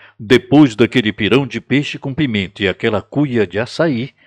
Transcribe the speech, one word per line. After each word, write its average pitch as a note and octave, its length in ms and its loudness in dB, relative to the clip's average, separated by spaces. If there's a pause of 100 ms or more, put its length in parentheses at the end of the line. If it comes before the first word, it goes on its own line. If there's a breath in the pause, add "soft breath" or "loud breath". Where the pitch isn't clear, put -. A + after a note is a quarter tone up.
(200 soft breath)
Depois B2 560 4
daquele A2 380 0
pirão C#3 320 0
de A#2 160 -8
peixe - 380 -4
com C#3 120 -8
pimenta A2+ 520 -4
e F#2+ 40 2
aquela G#2+ 360 -2
cuia B2+ 420 -2
de F#2 140 -6
açaí, C3 560 -4 (120)